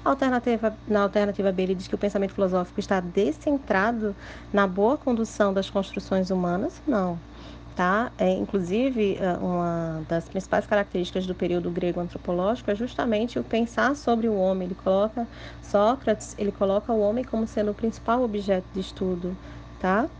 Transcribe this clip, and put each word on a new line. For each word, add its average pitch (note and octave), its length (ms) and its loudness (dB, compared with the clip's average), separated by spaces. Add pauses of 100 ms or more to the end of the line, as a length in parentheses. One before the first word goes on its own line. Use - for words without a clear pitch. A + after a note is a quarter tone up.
A - 60 4
alternativa, A#3+ 640 2 (100)
na G#3 180 2
alternativa G3+ 500 2
B, F#3 100 0
ele F#3 120 0
diz F3+ 120 -8
que - 80 -2
o - 20 -4
pensamento G3+ 360 0
filosófico F#3 480 0
está G3 180 0
descentrado G#3+ 1120 0 (380)
na G3+ 160 4
boa G3+ 300 4
condução A3 560 2
das F#3+ 160 0
construções F#3+ 600 0
humanas. F#3 560 0
Não, F#3 320 0 (600)
tá? G3 400 2
É, F#3 120 4
inclusive, G3+ 920 0
é, F3+ 160 2
uma E3+ 720 -2
das E3 180 0
principais G3 380 -2
características F#3+ 600 0
do F#3 80 -4
período F3 380 0
grego F3 300 -2
antropológico F#3 720 -2
é G3+ 40 2
justamente A#3+ 640 0
o A#3+ 40 -2
pensar A#3 520 2
sobre A#3 320 2
o G#3+ 80 2
homem. F#3+ 320 2
Ele F#3 80 -6
coloca, G#3+ 500 2 (380)
Sócrates, G#3+ 720 2
ele G3+ 140 0
coloca G3 400 0
o A3 80 4
homem G#3+ 240 2
como A3 240 -2
sendo G#3 240 0
o - 20 -2
principal A3+ 480 0
objeto G3+ 520 0
de F#3+ 80 -4
estudo, F#3 560 -4 (420)
tá? G#3 300 2 (100)